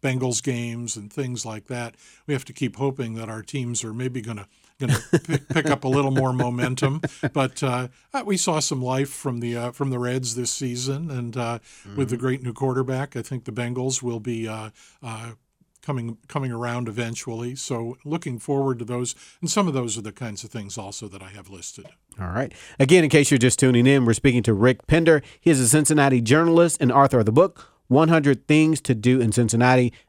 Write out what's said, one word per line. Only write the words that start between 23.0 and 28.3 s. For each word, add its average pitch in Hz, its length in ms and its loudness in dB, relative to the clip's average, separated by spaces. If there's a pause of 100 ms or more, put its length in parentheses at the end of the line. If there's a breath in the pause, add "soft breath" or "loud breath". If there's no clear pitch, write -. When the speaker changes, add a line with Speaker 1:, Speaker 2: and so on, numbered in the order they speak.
Speaker 2:
in 143 60 2
case 147 200 6
you're 139 80 4
just 120 220 2
tuning 123 260 6
in, 135 180 6
we're 117 100 4
speaking 123 280 2
to 113 120 2
Rick 117 340 2
Pender. 165 340 6 (180 loud breath)
He 170 100 4
is 139 100 4
a 123 80 2
Cincinnati 143 520 4
journalist 165 600 4
and 135 100 2
author 135 300 6
of 104 60 2
the 110 40 0
book, 156 380 2 (180)
One 156 220 6
hundred 143 400 2